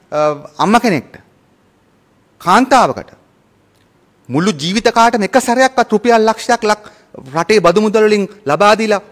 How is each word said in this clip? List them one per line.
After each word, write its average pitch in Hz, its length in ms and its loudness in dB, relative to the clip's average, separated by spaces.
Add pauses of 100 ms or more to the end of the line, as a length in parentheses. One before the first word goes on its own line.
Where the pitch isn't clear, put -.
(580)
අම්ම 185 220 0
කෙනෙක්ට, 190 380 -4 (1200)
කාන්තාවකට 208 680 0 (1200)
මුළු 170 220 -2
ජීවිත 180 400 -4
කාලයටම 233 320 0
එක 190 180 -2
සැරයක්වත් 254 500 0
රුපියල් 220 340 2
ලක්ෂයක් 220 380 -4
ලක්-, 208 280 -4 (420)
රටේ 170 260 0
බදු 175 220 2
මුදල් 214 260 2
වලින් 208 200 2 (180)
ලබා 185 320 2
දීලා 208 240 -2 (100)